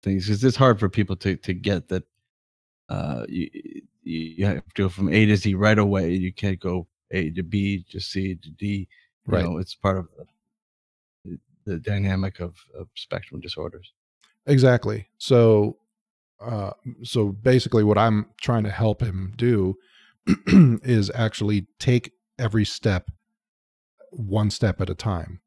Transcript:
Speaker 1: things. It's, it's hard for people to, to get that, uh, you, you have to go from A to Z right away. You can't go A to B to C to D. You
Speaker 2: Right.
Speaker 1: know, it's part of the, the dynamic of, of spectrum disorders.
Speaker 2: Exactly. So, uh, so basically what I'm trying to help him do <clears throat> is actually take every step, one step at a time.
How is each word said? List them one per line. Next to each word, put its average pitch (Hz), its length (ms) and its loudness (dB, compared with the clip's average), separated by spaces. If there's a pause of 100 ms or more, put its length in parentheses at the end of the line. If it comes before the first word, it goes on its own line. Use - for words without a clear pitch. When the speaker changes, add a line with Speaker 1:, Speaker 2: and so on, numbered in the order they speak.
Speaker 1:
things. 95 260 -2
It's, 104 140 0
it's 131 120 4
hard 127 220 4
for 104 100 0
people 95 280 -2
to, 95 200 -2
to - 180 -8
get 95 340 -4
that, 92 160 -4 (840)
uh, 67 400 -6
you, 85 220 -6 (540)
you 82 420 -6
have 95 100 0
to - 60 -10 (120)
go 98 140 0
from 92 240 -4
A 107 140 6
to 104 100 4
Z 98 180 0
right 104 240 4
away. 95 340 2
You 92 200 -2
can't 95 280 -4
go 90 260 -6 (240)
A 87 200 -4
to 87 120 -8
B 98 480 -2
to - 80 -12
C 95 380 -6
to 78 140 -20
D. 101 360 -6 (400)
You - 80 -4
Speaker 2:
Right. 87 100 2
Speaker 1:
know, 85 140 -4
it's 90 160 -10
part 95 220 -2
of 90 100 -8 (1160)
the, 87 140 -14 (260)
the 92 140 -6
dynamic 95 600 -2
of, 87 160 -10 (240)
of - 160 -16
spectrum - 460 -12
disorders. - 520 -12 (540)
Speaker 2:
Exactly. 123 600 2 (100)
So, 113 600 4 (640)
uh, 104 320 -8 (300)
so 117 260 0
basically 113 540 2
what 104 160 4
I'm 107 280 2 (140)
trying 117 240 0
to 104 60 -6
help 107 300 -2
him 95 360 -6
do 104 400 2 (500)
<clears throat> - 200 0
is 120 680 6
actually 104 520 0 (120)
take 123 340 0 (260)
every 110 280 0
step, - 440 -2 (1000)
one 104 400 -2
step 98 300 -2
at 92 100 -4
a 92 40 -4
time. 90 520 -6